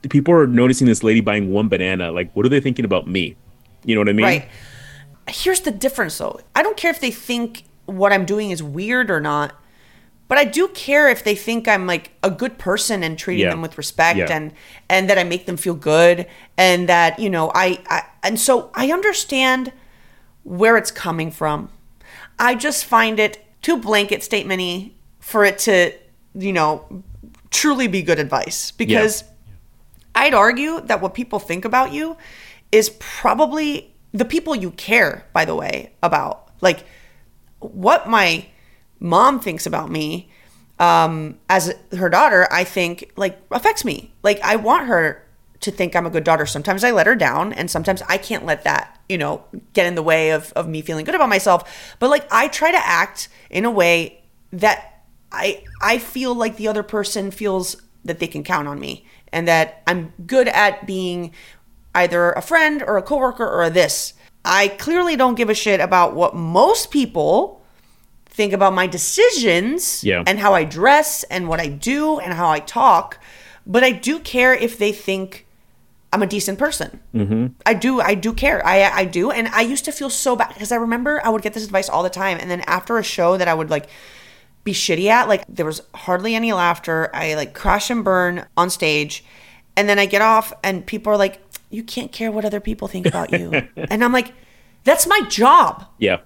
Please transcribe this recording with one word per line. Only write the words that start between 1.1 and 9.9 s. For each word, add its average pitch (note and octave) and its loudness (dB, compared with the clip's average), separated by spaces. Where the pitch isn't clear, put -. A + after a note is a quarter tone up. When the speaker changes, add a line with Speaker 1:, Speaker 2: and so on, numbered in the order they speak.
Speaker 1:
buying G#2 0
one G#2+ 2
banana. F#2 -2
Like, F2 -4
what G#2 0
are - 4
they C#3 4
thinking C3 -2
about F#2 0
me? F2 -4
You A2+ 0
know G#2+ 2
what G#2 2
I G2+ 2
mean? G#2+ 2
Speaker 2:
Right. D#3+ 0
Here's F#4 -2
the D#4 -4
difference, A3 -4
though. - -8
I D4 2
don't G#4+ -2
care E4+ 0
if D#4+ -6
they C4 -2
think A#3 -8
what G3 0
I'm G3 2
doing G#3 -2
is E3 -6
weird G#3 -4
or E3 0
not, D3 -2